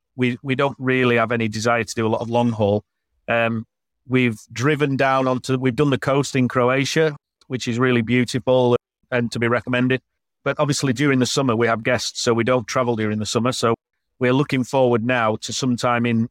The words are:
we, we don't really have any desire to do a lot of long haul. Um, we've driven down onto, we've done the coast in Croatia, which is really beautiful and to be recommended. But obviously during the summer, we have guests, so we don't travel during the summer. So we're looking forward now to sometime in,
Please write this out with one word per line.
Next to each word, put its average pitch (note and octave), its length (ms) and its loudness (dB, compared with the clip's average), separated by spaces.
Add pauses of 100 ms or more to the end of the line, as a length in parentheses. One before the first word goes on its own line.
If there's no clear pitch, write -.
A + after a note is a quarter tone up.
(160)
we, B2 260 -2
we C3+ 140 -4
don't C#3 240 -2
really B2+ 380 2
have A2+ 120 0
any A#2 160 0
desire A2+ 380 0
to - 100 -10
do A2+ 100 -2
a A2 60 0
lot A2 100 0
of A2+ 80 -6
long A#2+ 220 0
haul. G#2 320 0 (460)
Um, A#2 380 0 (400)
we've B2 320 0 (140)
driven C#3 440 0
down C3+ 300 2
onto, B2+ 320 -2
we've C3 160 0
done D3 160 2
the B2+ 80 2
coast C#3 380 -2
in B2+ 100 2
Croatia, C3+ 680 0 (320)
which B2+ 180 -6
is A#2 100 -4
really B2 260 2
beautiful B2 760 2 (340)
and A#2+ 220 -2
to A#2 80 -6
be A#2 80 2
recommended. B2 520 0 (440)
But C#3 160 -4
obviously C#3 320 0
during C#3 260 2
the B2 80 2
summer, C3 300 0
we A#2 100 2
have A2+ 160 0
guests, A#2+ 380 -2
so A#2+ 120 2
we A2+ 120 2
don't B2+ 240 0
travel B2 260 0
during G#2+ 240 -2
the G#2+ 80 -4
summer. A#2+ 240 0
So A#2 240 0 (460)
we're B2+ 120 2
looking C3+ 300 0
forward A#2+ 420 2
now A#2+ 320 0
to - 160 -12
sometime A#2+ 540 0
in, A#2 240 0